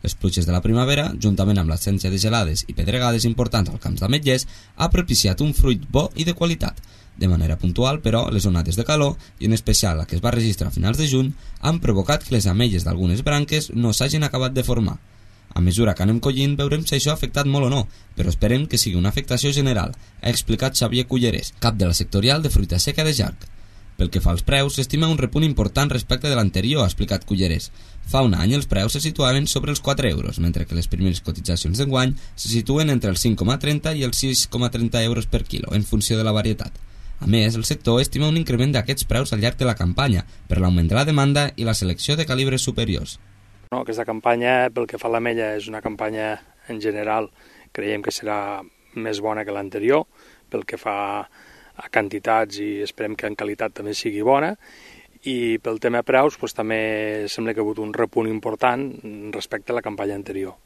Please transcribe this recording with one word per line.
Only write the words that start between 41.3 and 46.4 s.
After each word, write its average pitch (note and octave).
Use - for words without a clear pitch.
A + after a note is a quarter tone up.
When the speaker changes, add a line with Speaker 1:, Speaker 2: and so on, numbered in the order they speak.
Speaker 1:
i A#2
la A2+
selecció F#2+
de D#3+
calibres C3
superiors. A2+
Speaker 2:
No, B2+
aquesta A#2
campanya, A#2+
pel A2+
que A#2
fa A#2
a -
l'ametlla, A2+
és G#2
una G#2+
campanya, G#2+